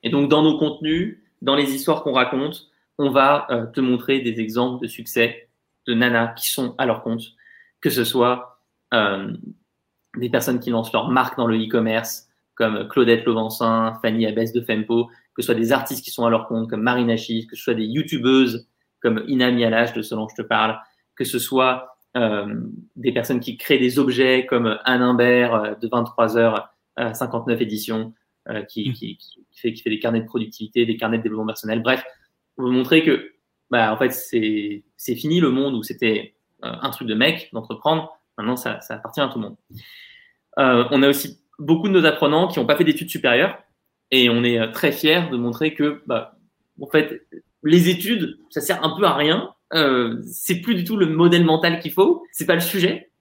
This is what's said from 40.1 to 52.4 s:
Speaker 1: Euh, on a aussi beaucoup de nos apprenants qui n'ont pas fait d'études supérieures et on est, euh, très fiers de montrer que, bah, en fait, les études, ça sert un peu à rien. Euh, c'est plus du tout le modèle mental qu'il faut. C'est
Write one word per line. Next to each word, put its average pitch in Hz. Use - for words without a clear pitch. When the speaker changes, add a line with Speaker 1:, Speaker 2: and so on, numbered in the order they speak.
Speaker 1:
Euh, 127
on 135
a 139
aussi -
beaucoup 160
de 196
nos 175
apprenants 156
qui 175
n'ont 117
pas 147
fait 170
d'études 156
supérieures 135
et 127
on 117
est, 120
euh, 110
très 143
fiers 160
de 127
montrer 120
que, 147
bah, -
en 135
fait, -
les 175
études, 185
ça -
sert 175
un 156
peu 196
à 156
rien. 156
Euh, 127
c'est -
plus 233
du 175
tout 214
le 185
modèle 170
mental 165
qu'il 160
faut. 302
C'est -